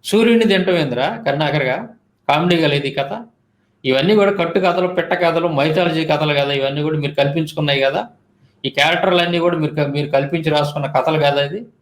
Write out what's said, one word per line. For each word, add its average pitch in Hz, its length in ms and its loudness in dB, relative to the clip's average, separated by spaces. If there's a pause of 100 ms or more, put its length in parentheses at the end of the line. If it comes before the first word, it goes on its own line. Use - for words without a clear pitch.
సూర్యుడిని 226 400 4
తింటమేందిరా 175 800 0
కరుణాకర్గా? 147 600 -2 (400)
కామెడీగా 160 400 2
లేదు 143 180 0
ఈ 135 40 -2
కథ. 196 320 -6 (600)
ఇవన్నీ 135 300 2
కూడా 202 160 4
కట్టు 190 300 -2
కథలు, 180 280 0
పిట్ట 180 240 -4
కథలు, 170 360 0
మైథాలజీ 160 560 0
కథలు 151 280 0
కదా 143 200 0
ఇవన్నీ 139 300 -2
కూడా 156 160 -2
మీరు 143 160 -6
కల్పించుకున్నాయి 147 680 -2
కదా. 151 280 -2 (560)
ఈ - 60 -2
క్యారెక్టర్లన్నీ 175 680 0
కూడా 170 180 0
మీరు 151 180 -2
క-, 151 140 0
మీరు 147 220 -4
కల్పించి 151 400 0
రాసుకున్న 147 360 0
కథలు 151 320 0
కదా 143 260 2
ఇది. 190 220 -8 (160)